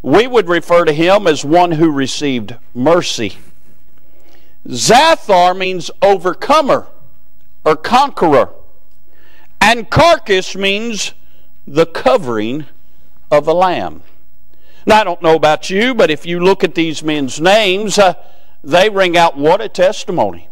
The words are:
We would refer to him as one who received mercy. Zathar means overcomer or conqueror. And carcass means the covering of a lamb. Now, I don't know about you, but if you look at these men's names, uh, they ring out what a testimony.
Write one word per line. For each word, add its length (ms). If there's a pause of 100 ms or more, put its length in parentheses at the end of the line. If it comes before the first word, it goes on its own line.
We 240
would 220
refer 360
to 80
him 340
as 180
one 280
who 180
received 640 (180)
mercy. 640 (1300)
Zathar 880
means 360 (100)
overcomer 880 (800)
or 120
conqueror. 760 (1120)
And 240
carcass 680
means 600 (520)
the 200
covering 800 (640)
of 180
a 60
lamb. 480 (840)
Now, 160
I 40
don't 180
know 140
about 340
you, 240
but 160
if 160
you 120
look 240
at 120
these 280
men's 380
names, 580
uh, 140 (500)
they 280
ring 260
out 220
what 240
a 80
testimony. 800